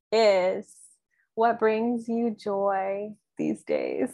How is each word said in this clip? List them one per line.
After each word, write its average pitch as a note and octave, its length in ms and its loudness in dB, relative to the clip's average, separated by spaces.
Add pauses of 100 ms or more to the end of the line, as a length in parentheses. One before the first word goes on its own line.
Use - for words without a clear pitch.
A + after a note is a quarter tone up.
(120)
is, G3 640 2 (600)
what A3+ 240 2
brings A3+ 500 0
you A#3 220 -2
joy G3 840 -4 (220)
these - 260 -4
days? C2+ 520 -2